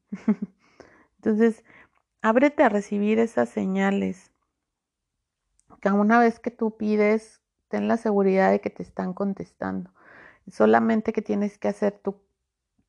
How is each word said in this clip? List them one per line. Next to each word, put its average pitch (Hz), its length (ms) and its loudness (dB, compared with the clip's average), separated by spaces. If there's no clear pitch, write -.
<laughs> - 480 -6
Entonces, 220 480 0
ábrete 269 400 2
a 254 60 6
recibir 208 500 0
esas 233 300 0
señales. 196 840 -4
Que 196 100 0
una 208 300 4
vez 233 200 2
que 240 100 -10
tú 220 260 -6
pides, 214 640 -2
ten 208 200 -4
la 220 80 0
seguridad 196 540 2
de 202 100 2
que - 100 -8
te - 120 -12
están 185 320 -8
contestando. 98 760 -8
Solamente 220 600 0
que 220 100 -6
tienes 208 360 -6
que 208 100 -6
hacer 202 300 -4
tu, 196 220 -10